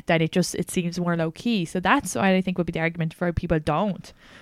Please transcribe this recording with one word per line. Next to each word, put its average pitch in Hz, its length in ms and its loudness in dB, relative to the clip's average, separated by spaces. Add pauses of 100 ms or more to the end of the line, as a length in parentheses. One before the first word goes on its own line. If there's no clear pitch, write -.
then 165 160 4
it 160 80 0
just, - 240 0
it - 160 -4
seems 175 280 -2
more 175 180 0
low 160 140 0
key. 208 340 -2
So - 160 -4
that's 208 340 2
what 226 80 0
I 190 180 4
think 185 160 -2
would 175 80 2
be 170 60 -4
the 165 80 -2
argument 165 340 -2
for 180 200 -2
people 165 260 0
don't. 160 520 -2 (300)